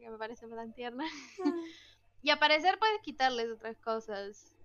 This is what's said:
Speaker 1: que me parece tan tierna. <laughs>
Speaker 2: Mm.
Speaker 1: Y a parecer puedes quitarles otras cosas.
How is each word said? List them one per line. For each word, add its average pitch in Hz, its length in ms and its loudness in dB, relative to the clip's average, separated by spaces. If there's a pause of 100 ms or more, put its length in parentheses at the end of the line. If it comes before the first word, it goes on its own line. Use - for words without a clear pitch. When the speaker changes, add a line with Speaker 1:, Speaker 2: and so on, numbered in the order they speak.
Speaker 1:
que 233 100 -16
me 220 80 -12
parece 226 300 -10
tan 226 260 -10
tierna. 240 300 -6
<laughs> 311 400 -8
Speaker 2:
Mm. 339 200 0 (600)
Speaker 1:
Y 285 60 4
a 294 100 4
parecer 311 400 6
puedes 427 220 4
quitarles 247 460 0
otras 220 300 -8
cosas. 214 760 -6 (120)